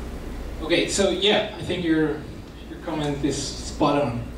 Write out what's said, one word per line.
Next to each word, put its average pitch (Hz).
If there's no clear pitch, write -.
Okay, 165
so 196
yeah, -
I 160
think 170
your, 156
your 151
comment 147
is 139
spot -
on. 120